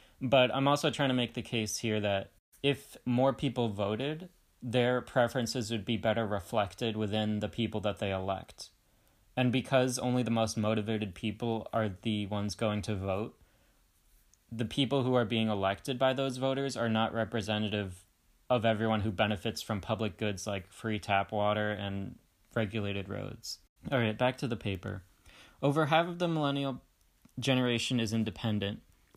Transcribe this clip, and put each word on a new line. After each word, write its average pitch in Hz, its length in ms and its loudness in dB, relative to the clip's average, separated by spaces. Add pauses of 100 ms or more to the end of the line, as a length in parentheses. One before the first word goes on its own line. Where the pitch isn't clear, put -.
(200)
But 127 340 6
I'm 135 140 4
also 147 220 4
trying 139 200 0
to 127 60 2
make 120 200 0
the 117 80 -4
case 110 340 -2
here 107 220 0
that 101 320 0 (320)
if 139 420 -2
more 127 260 4
people 123 380 0
voted, 113 600 -4 (320)
their 123 400 2
preferences 117 680 0
would 110 160 -4
be 117 120 0
better 110 280 2
reflected 104 720 -2
within 107 440 0
the 104 60 0
people 110 340 -2
that 101 180 -2
they 101 120 -2
elect. 95 600 -6 (640)
And 127 160 4
because 127 480 2
only 123 240 0
the 113 80 0
most 113 260 0
motivated 107 560 0
people 113 580 -4
are 110 200 0 (100)
the 107 240 -2
ones 104 300 -4
going 104 280 0
to 107 120 -2
vote, 98 420 -4 (1120)
the 113 140 -2
people 135 380 0
who 127 100 2
are 123 120 4
being 110 240 2
elected 101 500 0
by 131 140 4
those 131 240 -2
voters 135 380 -2
are 117 140 0
not 110 240 2
representative 104 920 -2 (440)
of 120 160 4
everyone 110 360 2
who 107 100 0
benefits 104 500 -2
from 107 180 -4
public 107 380 -2
goods 104 300 -4
like 98 240 -6
free 110 260 -4
tap 98 340 0
water 107 400 2
and 98 440 -6 (400)
regulated 101 540 -2
roads. 101 500 -8 (320)
All 135 80 2
right, 110 180 0
back 127 220 0
to 147 80 -4
the 117 80 -2
paper. 98 480 -6 (580)
Over 147 240 4
half 165 220 4
of 175 100 -6
the 175 100 0
millennial 139 540 0 (580)
generation 123 600 2
is 110 140 0
independent, 107 680 -2 (360)